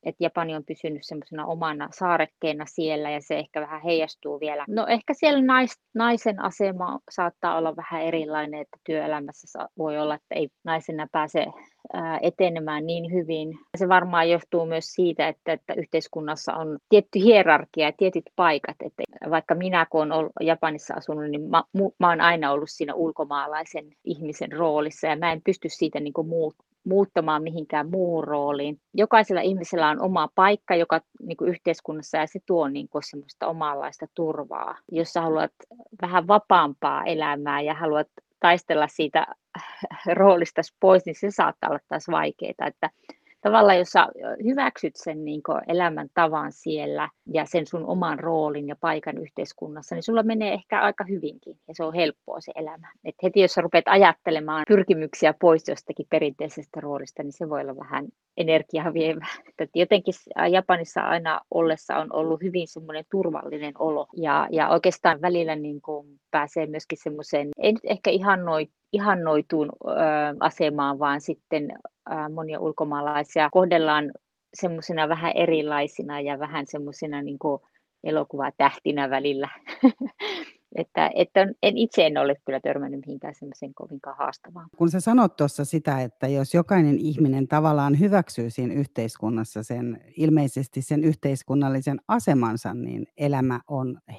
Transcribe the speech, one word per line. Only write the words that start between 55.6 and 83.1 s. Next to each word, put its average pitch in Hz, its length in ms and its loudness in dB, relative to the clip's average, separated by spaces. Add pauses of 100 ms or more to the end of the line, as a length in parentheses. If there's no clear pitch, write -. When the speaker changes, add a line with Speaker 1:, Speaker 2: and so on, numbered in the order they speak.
Speaker 1:
jostakin 156 420 -8
perinteisestä 151 720 -4
roolista, 143 420 -10
niin 143 100 -10
se 165 160 -8
voi 147 120 -6
olla 135 160 -10
vähän 139 300 -8 (300)
energiaa 160 580 0
vievää. 160 340 -2 (180)
<laughs> - 120 -20
Et 160 160 -6
jotenkin 185 400 2
s-, - 140 -20 (220)
Japanissa 180 500 2
aina 165 400 0 (100)
ollessa 160 460 0
on 156 160 -4
ollut 160 300 -2
hyvin 180 260 -4
semmoinen 160 420 -12
turvallinen 151 680 -4
olo 151 280 -2 (100)
ja, 151 340 0
ja 156 180 2
oikeastaan 170 520 2
välillä 170 360 0
niinku 147 500 -8 (240)
pääsee 156 360 -2
myöskin 156 360 -10
semmoiseen, 151 460 -4 (100)
ei - 140 2
nyt 226 120 -4
ehkä 202 260 -2
ihannoi-, 180 600 0 (220)
ihannoituun, 165 760 2
ö, - 260 -6 (460)
asemaan, 147 580 0
vaan 143 220 0
sitten, 147 500 -6 (400)
ö, 160 40 -6 (200)
monia 156 260 -8
ulkomaalaisia 147 920 -2
kohdellaan 160 580 4 (440)
semmosena 165 540 -4
vähän 165 260 0
erilaisina 147 840 -2
ja 143 180 -6
vähän 147 280 -6
semmosena 147 560 -10
niinku 143 380 -6 (440)
elokuvatähtinä 143 1080 -2
välillä. 139 380 -2 (340)
<laughs> 262 60 8 (880)
Että, 165 380 0
että 180 260 2 (220)
en, 208 140 2
itse 220 300 2
en 151 120 2
ole 139 260 2
kyllä 135 160 -4
törmännyt 139 460 -6
mihinkään 143 280 -12